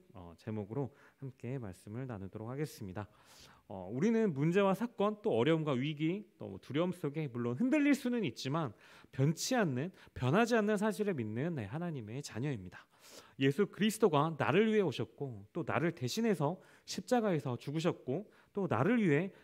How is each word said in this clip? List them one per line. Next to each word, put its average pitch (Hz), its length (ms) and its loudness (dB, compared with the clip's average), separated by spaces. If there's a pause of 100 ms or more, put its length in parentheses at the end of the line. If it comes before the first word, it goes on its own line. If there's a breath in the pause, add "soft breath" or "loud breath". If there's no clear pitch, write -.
(140)
어, 87 240 -16
제목으로 110 560 -6 (240 soft breath)
함께 131 400 -10
말씀을 110 480 -10
나누도록 107 440 -10
하겠습니다. 110 580 -8 (600 loud breath)
어, 95 240 -10
우리는 214 420 2
문제와 175 400 4
사건, 208 480 -2
또 214 160 0
어려움과 151 360 4
위기, 156 540 -2 (100)
또 101 240 -10
두려움 165 300 -2
속에 156 360 -4
물론 120 280 -2
흔들릴 285 380 4
수는 240 320 -2
있지만 135 480 -2 (380 loud breath)
변치 156 440 2
않는, 170 360 0 (240 loud breath)
변하지 208 400 4
않는 214 220 4
사실을 208 360 0
믿는, 127 420 -2
네, 117 100 -4
하나님의 139 580 -6
자녀입니다. 110 600 -6 (520 loud breath)
예수 139 300 4
그리스도가 165 680 2
나를 185 360 4
위해 214 80 4
오셨고, 123 720 -4
또 123 120 -4
나를 139 280 0
대신해서 170 680 -2 (260 loud breath)
십자가에서 190 720 0
죽으셨고, 156 760 -4 (220 soft breath)
또 196 140 -2
나를 190 400 4
위해 160 240 4 (120)